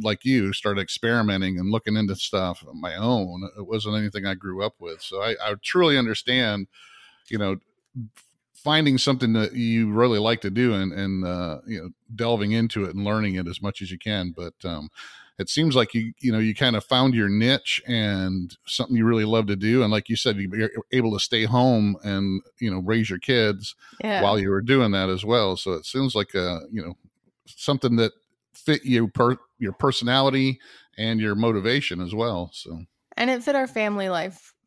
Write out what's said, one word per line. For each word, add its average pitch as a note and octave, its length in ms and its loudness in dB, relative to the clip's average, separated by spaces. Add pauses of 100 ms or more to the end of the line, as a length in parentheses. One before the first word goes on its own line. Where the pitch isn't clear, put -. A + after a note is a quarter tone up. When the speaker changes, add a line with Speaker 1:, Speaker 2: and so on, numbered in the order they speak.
Speaker 1:
like G#2+ 240 -2
you, A#2 280 2
started G2 280 -2
experimenting G2 800 0
and F#2 120 0
looking G#2+ 260 0
into G2+ 180 0
stuff F#2 520 -4
on D2+ 140 -16
my E2 140 -8
own. G2 480 -2 (140)
It G2+ 100 -12
wasn't G#2+ 300 -4
anything G#2 280 -4
I F#2+ 100 -2
grew F#2+ 300 -6
up A2 140 -4
with. E2+ 240 -12
So G2 180 -6
I, A2 220 -2
I G#2 200 -2
truly E3 340 4
understand, A2+ 720 0 (640)
you A2+ 100 -6
know, G2 180 -2 (960)
finding D3 440 2
something B2 360 2
that A2 200 2
you A2+ 400 0
really A#2 260 4
like A2 220 0
to G2+ 100 -4
do A#2 220 4
and, F#2+ 200 0
and, F#2+ 320 -2
uh, F2 420 -4
you G#2+ 140 -8
know, F2 80 -12 (260)
delving G#2+ 380 0
into A2+ 320 0
it E2+ 100 -6
and G2+ 100 -4
learning G#2 300 0
it F#2 120 -4
as E2+ 140 -10
much G2 200 -6
as F#2 100 -10
you F#2 80 -12
can. F#2+ 320 -4
But, E2+ 220 -12 (120)
um, D#2 240 -8 (500)
it G2 100 -6
seems D3+ 260 2
like A#2+ 180 2
you, A2+ 260 -2
you B2+ 120 0
know, A2 80 2
you A2 160 2
kind B2 200 2
of G#2 80 -2
found C3 320 4
your G#2+ 140 2
niche A2+ 580 2
and F#2+ 720 -2 (100)
something B2 300 -2
you A2 80 4
really A2+ 200 4
love A2 220 2
to G2+ 80 0
do. A2 280 2
And G#2+ 80 2
like G#2+ 180 0
you A2+ 80 0
said, A2 200 0
you, G2 160 -4
you're A2 180 -2 (200)
able A#2 220 2
to G2+ 60 -4
stay A2 260 0
home A2 580 4
and, G2 380 -2 (180)
you A2+ 120 -2
know, F#2+ 80 -4
raise A2 300 0
your F#2+ 100 -4
kids G#2+ 560 0 (280)
Speaker 2:
Yeah. G#3 200 0
Speaker 1:
while G#2 160 4
you F#2+ 100 0
were G2 120 0
doing A#2+ 300 2
that F#2+ 180 0
as F#2 160 -4
well. G#2 320 2
So F#2+ 160 -4
it D#2+ 120 -8
seems C3 300 -2
like, G2+ 200 -2
uh, F2+ 260 -2 (100)
you A2 140 -6
know, F2 100 -12 (520)
something B2+ 500 0
that A2+ 160 2 (400)
fit - 320 -2
you A#2 240 2
per-, B2 280 2 (220)
your G2+ 140 -4
personality C3 840 2 (380)
and A2 240 -2
your G#2 140 0
motivation A2 640 0
as F2+ 140 -6
well. G#2+ 380 -4
So. E2 320 -14 (320)
Speaker 2:
And A#3+ 120 -2
it B3 140 -2
fit C#4+ 120 0
our C4 120 0
family G#3 420 -2
life F3+ 440 -6 (140)